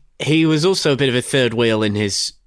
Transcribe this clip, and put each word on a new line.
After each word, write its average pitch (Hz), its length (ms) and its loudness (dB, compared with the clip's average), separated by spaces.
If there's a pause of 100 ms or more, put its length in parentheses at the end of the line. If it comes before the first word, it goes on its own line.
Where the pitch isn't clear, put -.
(180)
he 160 300 0
was 156 180 0
also 180 280 0
a - 20 -2
bit 135 140 0
of 120 60 0
a 123 60 0
third 123 320 0
wheel 113 300 2
in 107 100 0
his 104 400 -4 (140)